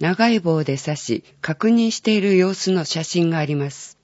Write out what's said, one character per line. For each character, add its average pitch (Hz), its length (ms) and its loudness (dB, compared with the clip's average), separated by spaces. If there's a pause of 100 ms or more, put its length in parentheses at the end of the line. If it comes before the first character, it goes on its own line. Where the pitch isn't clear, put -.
長 185 280 2
い 220 120 2
棒 160 240 0
で 135 120 -2
刺 151 200 -4
し、 - 280 -4 (160)
確 165 280 -2
認 226 240 4
し - 80 -6
て 214 160 2
い 202 40 2
る 196 160 4
様 185 160 4
子 190 200 -2
の 175 120 0
写 165 200 -6
真 170 260 0
が 165 80 -2
あ 151 60 0
り 147 100 -2
ま 143 160 -2
す。 - 340 -18